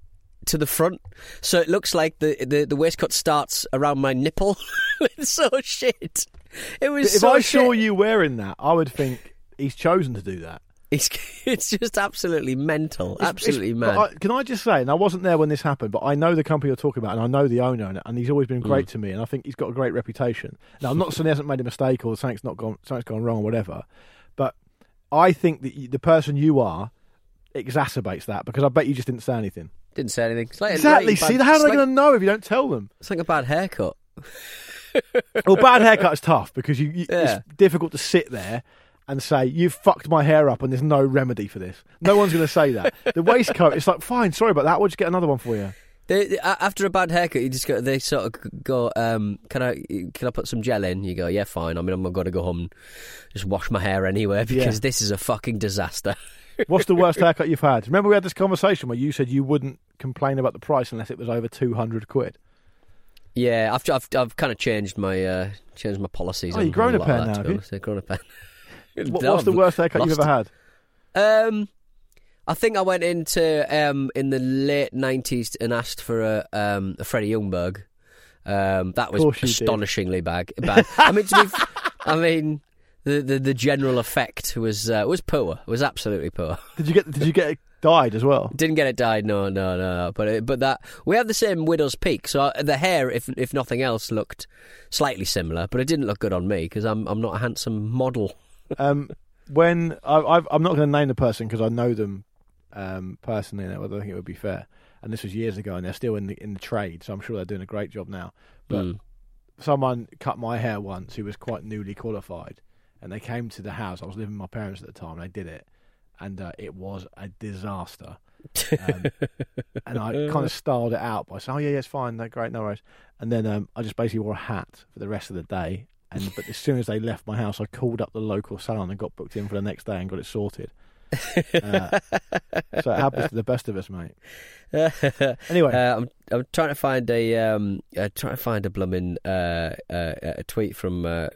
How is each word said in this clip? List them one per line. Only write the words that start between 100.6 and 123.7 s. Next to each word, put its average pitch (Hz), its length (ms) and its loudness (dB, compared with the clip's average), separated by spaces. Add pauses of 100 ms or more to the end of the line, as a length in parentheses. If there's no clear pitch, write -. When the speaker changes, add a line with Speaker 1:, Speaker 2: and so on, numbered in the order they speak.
Speaker 2:
not 180 80 2
gonna 151 160 2
name 143 220 2
the 131 60 0
person 113 360 0
'cause 113 100 -2
I 113 80 2
know 120 240 0
them, 101 320 -6 (480)
um, 95 480 -10
personally, 104 460 -6
and 92 80 -8
I - 20 -12
don't 101 240 -8
think 101 100 -10
it 92 40 -12
would 92 100 -10
be 90 80 -12
fair. - 340 -8 (360)
And 110 100 -10
this 113 100 -10
was 98 120 -10
years 110 240 -4
ago, 98 180 -8
and 90 80 -8
they're 87 80 -8
still 110 240 -4
in 98 120 -8
the, - 140 -12
in 104 120 -12
the 95 60 -14
trade, 95 440 -6
so 107 80 -12
I'm 98 80 -10
sure 113 160 -10
they're 92 80 -6
doing 95 160 -10
a 95 60 -12
great 104 240 -8
job 95 180 -14
now. 90 240 -14 (360)
But 98 180 -2
Speaker 1:
Mm. 90 140 -8 (580)
Speaker 2:
someone 131 500 -2 (100)
cut - 200 -8
my 117 180 -6
hair 110 240 -4
once 95 340 -12
who 104 120 -10
was 104 100 -12
quite - 260 -10
newly 104 320 -12
qualified, 98 680 -12 (400)
and 92 100 -16
they 107 80 -14
came 117 300 -10
to - 100 -20
the 95 120 -12
house. 92 300 -12
I 80 40 -16
was 98 100 -14
living 107 160 -10
with 104 80 -12
my 92 60 -14
parents 98 340 -12
at - 60 -20
the - 120 -20
time, 82 220 -16
and - 20 -14
they 90 60 -14
did 90 180 -14
it, 80 200 -20 (520)
and, 95 220 -14
uh, 90 180 -12
it - 160 -16
was 95 320 -14 (120)
a 98 100 -14
disaster. 95 880 -12 (640)
Um, 90 240 -4 (400)
Speaker 1:
<laughs> - 420 -14
Speaker 2:
and 120 120 -8
I 110 140 -6
kinda 147 360 -4
styled 120 460 -2
it - 60 -4
out 113 260 -6
by 92 100 -16
saying, 127 200 -8
"Oh, 147 40 -4
yeah, 147 80 -2
yeah, 143 100 -2
it's 127 80 -8
fine, 123 300 -8
no, 113 140 -10
great, 117 200 -6
no 113 120 -8
worries." 104 200 -6 (380)
And 113 100 -6
then, 110 160 0
um, 104 300 -4